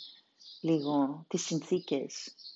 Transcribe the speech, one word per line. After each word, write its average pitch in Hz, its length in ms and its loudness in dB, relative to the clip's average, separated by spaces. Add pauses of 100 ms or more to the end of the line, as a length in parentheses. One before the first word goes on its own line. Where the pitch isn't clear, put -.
(600)
λίγο 147 680 2
τις - 160 0
συνθήκες, - 880 -2 (220)